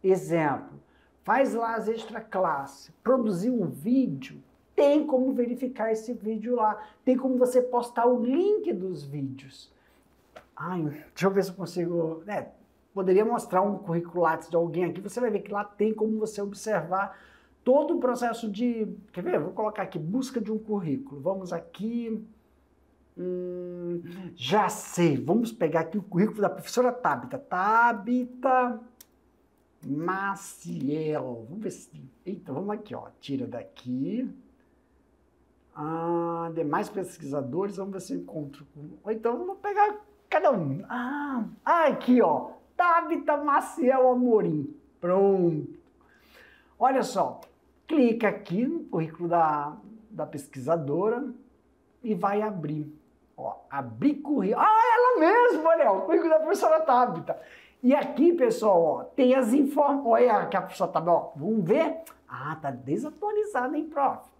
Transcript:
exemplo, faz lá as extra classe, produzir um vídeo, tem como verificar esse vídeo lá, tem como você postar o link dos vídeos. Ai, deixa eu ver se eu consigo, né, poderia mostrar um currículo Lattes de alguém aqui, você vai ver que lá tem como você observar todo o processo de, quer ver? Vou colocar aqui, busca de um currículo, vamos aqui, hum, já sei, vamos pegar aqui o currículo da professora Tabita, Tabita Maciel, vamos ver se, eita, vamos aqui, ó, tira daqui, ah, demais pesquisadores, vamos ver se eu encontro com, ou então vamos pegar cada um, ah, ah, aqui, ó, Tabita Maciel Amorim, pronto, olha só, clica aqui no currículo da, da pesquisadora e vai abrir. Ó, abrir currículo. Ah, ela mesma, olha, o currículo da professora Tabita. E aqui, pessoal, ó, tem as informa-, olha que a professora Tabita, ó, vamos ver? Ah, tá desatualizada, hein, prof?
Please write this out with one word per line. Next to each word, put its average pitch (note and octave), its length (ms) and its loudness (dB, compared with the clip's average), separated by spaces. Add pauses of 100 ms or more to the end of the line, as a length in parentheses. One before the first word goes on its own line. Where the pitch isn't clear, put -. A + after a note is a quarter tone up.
exemplo, D#3+ 760 0 (440)
faz A#3 300 2
lá A3+ 220 -2
as G3+ 120 -4
extra A3 320 -6
classe, C#3 720 -4 (120)
produzir A3 480 0
um G#3 160 -2
vídeo, E3 720 -2 (340)
tem C#4+ 300 4
como B3+ 280 2
verificar A#3+ 580 -4
esse A3 220 -4
vídeo A3 420 -4
lá, G#3+ 260 0 (240)
tem B3+ 100 6
como C4 220 0
você B3 240 4
postar A#3+ 460 0
o A#3+ 160 4
link F4 500 2
dos F3+ 300 -6
vídeos. C#3 680 -10 (840)
Ai, F3 280 -6
deixa - 440 -4
eu F#3+ 40 4
ver F#3+ 120 2
se - 80 -4
eu - 40 -14
consigo, E3+ 680 -4
né, G3+ 220 -6 (440)
poderia F#3+ 340 4
mostrar A3 360 0
um G3+ 160 0
currículo E3+ 460 -2
Lattes D#3+ 260 0
de - 60 -6
alguém E3+ 300 0
aqui, E3+ 140 -6
você G3+ 200 -8
vai B3 100 0
ver G#3 120 -2
que - 100 -14
lá G3+ 120 -4
tem G#3+ 300 0
como A3 240 0
você G#3+ 240 -4
observar G3 720 -4 (480)
todo C#4+ 320 4
o - 40 -2
processo A#3+ 500 -2
de, A3 380 -2 (260)
quer F3+ 100 -8
ver? F4 160 0
Vou E3 140 -6
colocar G#3+ 300 -4
aqui, F3+ 160 -8
busca G#3+ 420 -4
de G#3 100 -6
um G#3+ 60 -4
currículo, E3 640 -6
vamos F#3 320 -4
aqui, A3+ 720 -8 (880)
hum, F3+ 840 -8 (340)
já F3+ 320 0
sei, E3 480 0
vamos F#3 360 0
pegar D#3+ 300 0
aqui D#3+ 140 -8
o G3+ 60 -2
currículo G#3 400 -2
da F#3+ 80 2
professora - 420 -2
Tabita, C3+ 460 -4
Tabita A#3 1400 0 (1040)
Maciel, D3+ 1600 -6
vamos G3+ 160 -12
ver F#3+ 60 -6
se, - 220 -16 (340)
eita, F3+ 260 -12
vamos F#3+ 200 -6
aqui, G#3 240 -10
ó, - 140 -14 (100)
tira B2 260 -6
daqui, C3+ 840 -6 (1500)
ah, E3+ 800 -4
demais E3 340 -2
pesquisadores, E3 880 -6
vamos G3 160 -8
ver F#3 80 -10
se - 120 -12
eu - 80 -8
encontro D3 520 -12
com, D3 160 -16 (140)
ou G#3+ 80 -6
então A#3 260 -4
vamos F#4 220 -8
pegar G#4 380 0 (300)
cada D4+ 240 4
um, D#3+ 380 -2
ah, B3+ 560 -6 (180)
ah, D#4+ 220 4
aqui, B3 380 4
ó, D3 300 0 (220)
Tabita E4+ 640 2
Maciel C#4 720 2
Amorim, G3+ 640 2 (240)
pronto, F3+ 720 2 (1080)
olha C4 240 4
só, - 360 -2 (520)
clica A#3 380 4
aqui G3 360 -2
no E4 200 -6
currículo E3+ 420 -4
da, D#3 480 0 (340)
da D3+ 160 -8
pesquisadora E3 1040 -4 (720)
e G#3+ 140 -2
vai G3+ 260 0
abrir. D#3 480 -6 (460)
Ó, - 340 -12
abrir F3+ 520 -2
currículo. A3+ 420 0
Ah, A4 180 6 (140)
ela B4 240 6
mesma, F4+ 500 6
olha, D4+ 220 6
o F#3+ 120 2
currículo E4 260 2
da D#4 100 6
professora D#4+ 400 4
Tabita. A#3+ 580 2 (460)
E B3+ 100 6
aqui, D4 380 4
pessoal, G#3+ 500 4
ó, D3+ 220 0
tem B3+ 320 4
as A#3 160 2
informa-, C#4 560 2
olha A3+ 380 6
que G3 100 -6
a F3+ 60 2
professora F#3 280 -4
Tabita, E3 220 0
ó, - 240 2
vamos F#3 300 0
ver? D4 340 2 (300)
Ah, C#3+ 320 -10
tá C#3 100 -4
desatualizada, C#4 1080 -4
hein, - 120 -6
prof? - 360 -2 (140)